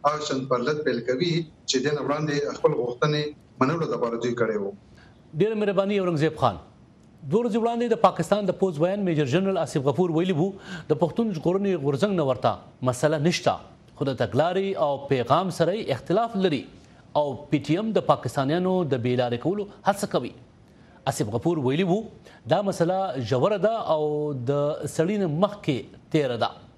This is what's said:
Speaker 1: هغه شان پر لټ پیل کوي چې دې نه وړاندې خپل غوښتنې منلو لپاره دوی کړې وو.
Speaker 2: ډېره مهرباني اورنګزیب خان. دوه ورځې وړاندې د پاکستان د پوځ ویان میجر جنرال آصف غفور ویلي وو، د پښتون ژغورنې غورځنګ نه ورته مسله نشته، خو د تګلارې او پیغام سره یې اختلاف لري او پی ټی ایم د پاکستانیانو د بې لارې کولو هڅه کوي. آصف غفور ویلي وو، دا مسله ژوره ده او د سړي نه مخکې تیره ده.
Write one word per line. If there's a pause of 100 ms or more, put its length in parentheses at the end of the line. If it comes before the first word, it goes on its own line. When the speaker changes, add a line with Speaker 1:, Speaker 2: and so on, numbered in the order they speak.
Speaker 1:
هغه
شان
پر
لټ
پیل
کوي (400)
چې
دې
نه
وړاندې
خپل
غوښتنې (380)
منلو
لپاره
دوی
کړې
وو. (680)
Speaker 2:
ډېره
مهرباني
اورنګزیب
خان. (640)
دوه
ورځې
وړاندې
د
پاکستان
د
پوځ
ویان
میجر
جنرال
آصف
غفور
ویلي
وو، (400)
د
پښتون
ژغورنې
غورځنګ
نه
ورته (400)
مسله
نشته، (420)
خو
د
تګلارې (200)
او
پیغام
سره
یې
اختلاف
لري (560)
او (240)
پی
ټی
ایم
د
پاکستانیانو
د (120)
بې
لارې
کولو (240)
هڅه
کوي. (720)
آصف
غفور
ویلي
وو، (560)
دا (100)
مسله
ژوره
ده (220)
او (460)
د (400)
سړي
نه (140)
مخکې
تیره
ده. (280)